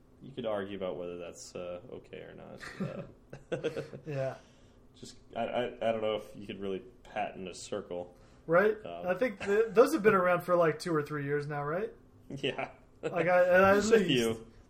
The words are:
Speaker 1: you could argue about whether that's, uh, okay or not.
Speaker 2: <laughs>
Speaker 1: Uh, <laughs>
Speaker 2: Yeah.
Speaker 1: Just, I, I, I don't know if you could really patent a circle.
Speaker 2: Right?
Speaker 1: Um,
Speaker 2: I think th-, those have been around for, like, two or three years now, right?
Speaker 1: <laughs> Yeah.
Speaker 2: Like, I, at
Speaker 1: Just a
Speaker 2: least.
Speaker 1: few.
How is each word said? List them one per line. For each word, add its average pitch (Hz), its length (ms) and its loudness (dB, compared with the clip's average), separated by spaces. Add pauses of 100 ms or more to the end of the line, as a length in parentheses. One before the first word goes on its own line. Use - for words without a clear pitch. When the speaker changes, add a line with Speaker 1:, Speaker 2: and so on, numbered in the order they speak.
(220)
Speaker 1:
you 135 100 -18
could 123 140 -8
argue 101 320 -4
about 92 180 -4
whether 87 220 -8
that's, 85 360 -14
uh, 90 240 -8 (140)
okay - 300 -14
or 82 140 -16
not. - 680 -12 (460)
Speaker 2:
<laughs> - 20 -4
Speaker 1:
Uh, 160 160 -6 (240)
<laughs> - 140 -18
Speaker 2:
Yeah. 135 280 -6 (640)
Speaker 1:
Just, - 180 -18 (200)
I, 113 60 -4
I, 120 220 -2 (180)
I 113 100 2
don't 113 80 -4
know 107 160 0
if 104 60 -6 (120)
you 101 120 -14
could 101 140 -10
really 98 200 -4 (220)
patent 95 460 -8
a 85 60 -12
circle. 90 600 -8 (320)
Speaker 2:
Right? 196 280 4 (120)
Speaker 1:
Um, 175 220 -8
Speaker 2:
I 180 60 0
think 208 300 -4
th-, 208 260 2
those 247 220 6
have 269 100 0
been 208 120 6
around 180 280 4
for, 180 140 2
like, 160 220 4
two 175 160 -4
or 151 80 2
three 147 220 -6
years 143 220 -2
now, 147 160 -6
right? 170 280 -4 (220)
Speaker 1:
<laughs> - 240 -14
Yeah. 135 320 -4 (340)
Speaker 2:
Like, 165 260 0
I, 180 120 6 (280)
at 196 60 8
Speaker 1:
Just 208 180 4
a 226 40 8
Speaker 2:
least. 190 120 4
Speaker 1:
few. 117 380 2 (240)